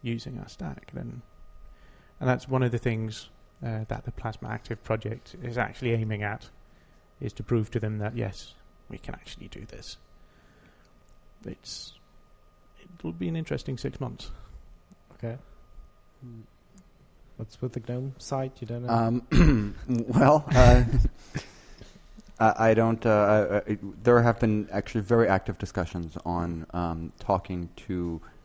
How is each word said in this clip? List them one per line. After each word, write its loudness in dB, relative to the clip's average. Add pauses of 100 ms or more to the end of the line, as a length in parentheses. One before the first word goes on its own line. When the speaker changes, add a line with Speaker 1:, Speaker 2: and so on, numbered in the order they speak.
Speaker 1:
using -8
our -14
stack, -14
then, -12 (960)
and -2
that's -2
one 2
of 2
the -2
things, -4 (360)
uh, -6
that -8
the -10
Plasma -10
Active -10
project -6
is -6
actually -2
aiming -2
at, -8 (720)
is -6
to -12
prove -2
to -2
them -6
that, -6
yes, -8 (360)
we -14
can -12
actually -18
do -16
this. -18 (1500)
It's, -16 (880)
it -20 (120)
will -8
be -6
an -4
interesting -6
six -8
months. -12 (840)
Speaker 2:
Okay. -10 (2000)
What's -12
with -6
the -6
gnome -6
site? -6
You -12
don't -8
know? 0 (400)
Speaker 3:
Um, 6 (120)
<clears throat> -2
well, 6
uh, 10 (400)
<laughs> -12 (880)
I, 4
I 6
don't, 2
uh, 4
I, -2
I, -2 (240)
there 8
have 4
been 2
actually -4
very 4
active 0
discussions -6
on, -4
um, -6
talking -4 (180)
to -6 (240)